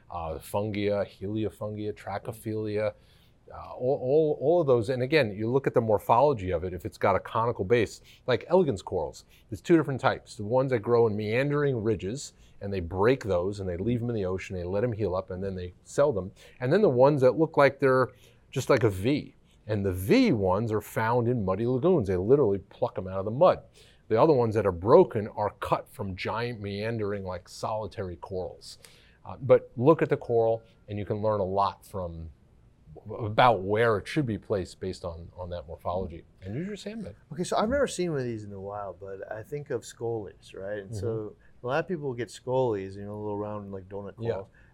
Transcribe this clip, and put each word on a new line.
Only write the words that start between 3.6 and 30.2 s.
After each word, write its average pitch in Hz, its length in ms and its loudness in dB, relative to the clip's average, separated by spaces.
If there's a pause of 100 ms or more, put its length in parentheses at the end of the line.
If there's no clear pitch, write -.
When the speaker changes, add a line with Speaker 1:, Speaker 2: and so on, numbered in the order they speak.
Speaker 1:
all, 131 280 -2
all, 151 380 2
all 165 220 4
of 151 60 0
those. 120 200 4
And 127 160 0
again, 131 320 2
you 107 160 -2
look 135 160 2
at 147 60 -4
the 127 80 4
morphology 113 720 2
of 82 120 -2
it, 90 100 -4
if 87 120 -10
it's 104 120 -12
got 101 200 4
a - 20 2
conical 113 460 -2
base, 107 340 2 (280)
like 123 200 0
elegance 160 340 2
corals, - 440 -6 (240)
there's - 120 -10
two 170 140 4
different 139 240 2
types. - 380 -2
The 107 80 -8
ones 127 260 0
that 123 80 2
grow 117 280 4
in 104 100 -2
meandering 131 680 0
ridges, 104 480 -2 (300)
and 101 100 -8
they 98 80 -4
break 95 460 2
those, 95 340 0
and 95 80 -6
they 87 80 -4
leave 110 260 -2
'em 120 80 -4
in 120 60 -4
the 104 100 -2
ocean, 92 300 -6
they 87 80 -6
let 98 220 -2
'em 123 80 -2
heal 95 220 -2
up, 92 160 -4
and 92 120 -8
then 95 120 -6
they 90 180 -10 (100)
sell 143 300 0
them. 95 180 -4 (300)
And 127 100 0
then 196 100 4
the 202 80 6
ones 135 300 6
that 127 180 6
look 160 200 0
like 139 220 6
they're 131 300 4 (420)
just - 180 -2
like 127 160 6
a 110 40 6
V. 98 440 -2 (360)
And 104 160 0
the 95 60 0
V 165 400 4
ones 104 400 2
are 107 80 0
found 117 480 0
in 123 160 0
muddy 98 240 0
lagoons. 131 400 2
They 95 80 2
literally 101 440 4
pluck - 380 -6
'em 98 80 -8
out 95 140 -6
of 98 60 -2
the 110 60 -4
mud. 147 320 4 (440)
The 110 140 2
other 160 100 6
ones 113 240 2
that 107 100 2
are 98 60 4
broken 107 560 4
are 104 220 -4 (100)
cut - 300 -4
from 95 260 -8
giant 110 460 -6
meandering, 101 640 -4
like, 90 240 -10
solitary 107 640 -8
corals. - 640 -10 (480)
Uh, 95 160 -14
but 127 340 4
look 143 260 4
at 156 60 0
the 139 80 0
coral, 113 460 0 (260)